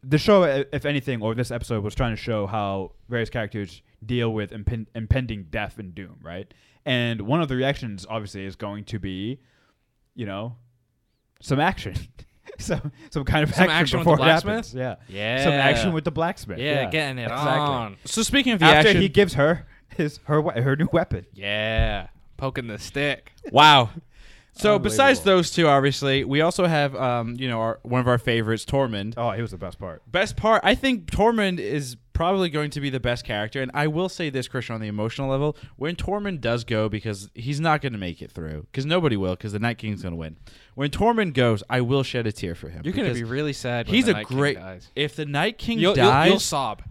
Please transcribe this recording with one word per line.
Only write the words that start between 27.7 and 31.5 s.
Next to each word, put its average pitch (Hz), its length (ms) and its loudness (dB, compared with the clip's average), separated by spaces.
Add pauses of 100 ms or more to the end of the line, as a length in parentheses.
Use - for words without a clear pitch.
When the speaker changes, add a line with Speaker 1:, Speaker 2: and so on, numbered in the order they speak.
Speaker 3:
one 123 180 0
of 120 60 0
our 123 120 4
favorites, 113 460 0
Tormund. 113 520 -2
Speaker 1:
Oh, 117 160 -2
he 110 100 -4
was 113 80 -8
the 95 80 -14
best 90 220 -12
part. 87 300 -12
Speaker 3:
Best 190 260 0
part, 220 280 4
I 254 120 4
think 247 300 -2
Tormund 208 520 0